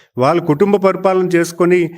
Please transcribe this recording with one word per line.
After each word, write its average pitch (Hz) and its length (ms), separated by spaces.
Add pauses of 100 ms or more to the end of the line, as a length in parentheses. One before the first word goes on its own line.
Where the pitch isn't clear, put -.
(180)
వాళ్ళు 151 240
కుటుంబ 170 340
పరిపాలన 185 500
చేసుకొని 170 720